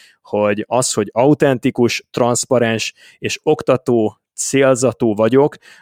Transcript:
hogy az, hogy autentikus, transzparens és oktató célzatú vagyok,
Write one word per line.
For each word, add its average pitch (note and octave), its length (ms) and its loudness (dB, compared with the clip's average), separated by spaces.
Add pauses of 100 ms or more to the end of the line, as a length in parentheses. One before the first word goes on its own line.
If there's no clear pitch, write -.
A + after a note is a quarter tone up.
(220)
hogy G#2 460 -2
az, B2 240 -2
hogy G#2 200 -4
autentikus, B2+ 1000 0
transzparens A#2 800 -2 (260)
és - 240 -8
oktató B2 800 0 (140)
célzatú B2+ 800 0
vagyok, A#2+ 420 2 (260)